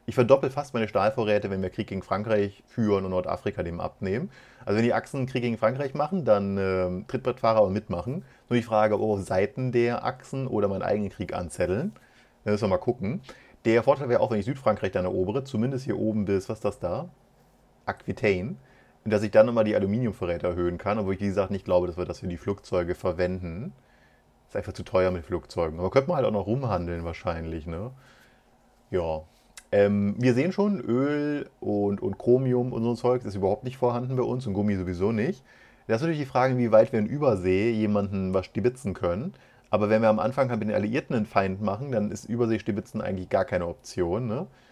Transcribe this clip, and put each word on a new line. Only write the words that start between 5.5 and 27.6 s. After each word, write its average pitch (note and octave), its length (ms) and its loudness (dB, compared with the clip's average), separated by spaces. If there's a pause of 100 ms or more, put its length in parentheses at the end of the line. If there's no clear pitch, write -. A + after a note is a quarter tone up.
Frankreich C3 340 0
machen, D3+ 320 -2
dann, G2+ 340 2
ähm, F#2 500 0
Trittbrettfahrer A2+ 520 2
auch G2+ 80 6
mitmachen. G#2 560 -4 (240)
Nur A#2+ 80 0
die A#2 60 2
Frage, G#2+ 320 2
ob G2 80 0
auf G#2+ 180 0
Seiten G#2 500 -2
der A#2+ 360 2
Achsen C3+ 400 -6
oder G2+ 220 0
meinen F#2+ 140 -2
eigenen G2 280 -2
Krieg - 240 -8
anzetteln. F#2 580 -2 (520)
Da G#2 80 0
müssen G#2+ 120 0
wir G#2 40 0
mal F#2 100 2
gucken. A#2+ 420 -2 (460)
Der A2+ 160 6
Vorteil C3+ 260 2
wäre A#2 120 2
auch, A2 100 0
wenn A2 80 0
ich G2+ 80 -2
Südfrankreich G#2 460 -2
dann F#2 120 0
erobere, F#2+ 400 -2
zumindest B2+ 400 -2
hier A#2+ 140 -4
oben G#2+ 260 0
bis, F#2+ 240 0
was - 100 -8
ist - 60 -8
das G2+ 140 -2
da? A2+ 320 -6 (720)
Aquitaine. G#2 720 -2 (500)
Dass G#2+ 160 2
ich G#2+ 80 -2
dann A2 140 8
nochmal A#2 200 2
die G#2+ 120 2
Aluminiumvorräte G2 720 -2
erhöhen F2 320 0
kann, G#2 200 -2
obwohl G2 140 -2
ich, F#2+ 80 -4
wie G2+ 60 0
gesagt, G2 240 0
nicht G2 160 -6
glaube, F2+ 200 4
dass F2 120 -6
wir F2 80 -4
das F2 140 -8
für F#2 60 -10
die F2 120 -6
Flugzeuge F2+ 560 -2
verwenden. F2+ 800 -4 (720)
Ist - 80 -12
einfach G#2 160 -6
zu - 100 -10
teuer F#2 280 2
mit F2 160 -4
Flugzeugen. E2 520 -4
Aber F#2 120 -2
könnte C3+ 180 4
man F3 80 0
halt B2+ 100 2
auch G#2+ 60 2
noch G2 140 -2
rumhandeln F2+ 580 -2
wahrscheinlich, E2 640 -6